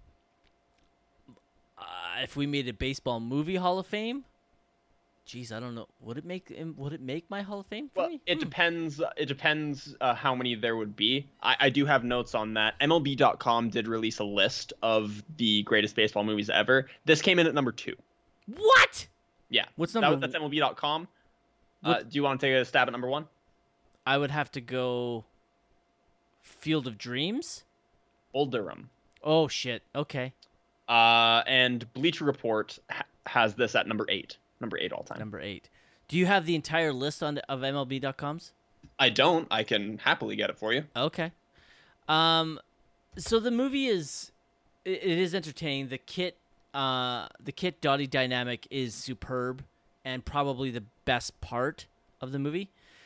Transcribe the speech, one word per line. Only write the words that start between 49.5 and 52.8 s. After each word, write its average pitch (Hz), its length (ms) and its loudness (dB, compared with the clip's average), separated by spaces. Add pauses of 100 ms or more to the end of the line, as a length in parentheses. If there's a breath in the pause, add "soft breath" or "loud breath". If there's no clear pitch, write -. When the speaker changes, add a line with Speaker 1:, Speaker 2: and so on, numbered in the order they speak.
Speaker 1:
and 127 200 -8
probably 135 460 -2
the 117 120 -6 (220)
best - 360 -2
part 127 440 -4 (360)
of 131 100 -10
the 139 80 -4
movie. 156 300 -4 (360 soft breath)